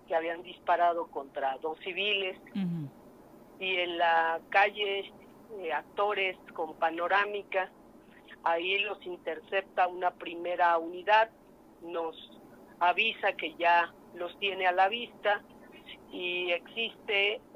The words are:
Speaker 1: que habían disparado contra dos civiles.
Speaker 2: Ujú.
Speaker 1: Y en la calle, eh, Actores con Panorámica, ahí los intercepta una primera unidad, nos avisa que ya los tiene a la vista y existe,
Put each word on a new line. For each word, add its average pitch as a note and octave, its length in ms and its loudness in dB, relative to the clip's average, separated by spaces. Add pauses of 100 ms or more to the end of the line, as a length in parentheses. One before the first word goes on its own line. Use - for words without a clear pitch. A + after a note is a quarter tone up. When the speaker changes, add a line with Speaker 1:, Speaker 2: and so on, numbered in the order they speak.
Speaker 1:
que F3+ 80 -2
habían E3 280 -2
disparado E3+ 680 0
contra C3+ 500 -4
dos D#3+ 220 -4
civiles. G3 580 -4 (120)
Speaker 2:
Ujú. E3+ 380 -4 (680)
Speaker 1:
Y F#3+ 180 -4
en F3 220 -2
la E3 420 2 (100)
calle, G3+ 640 0 (460)
eh, E3 140 -6
Actores G3 640 -2 (160)
con D#3+ 220 -6
Panorámica, F#3 960 0 (720)
ahí F3 380 2
los G3+ 260 -6
intercepta F3+ 800 -2
una F3+ 220 -2
primera F3 680 0
unidad, F3+ 540 2 (500)
nos E3+ 340 -6 (640)
avisa F#3+ 540 2
que E3 220 -6
ya E3+ 400 4 (200)
los F3 240 -8
tiene F#3+ 280 0
a F3+ 60 4
la F#3+ 160 6
vista G#3 540 -2 (680)
y F3+ 380 -4
existe, G#3 920 -2 (160)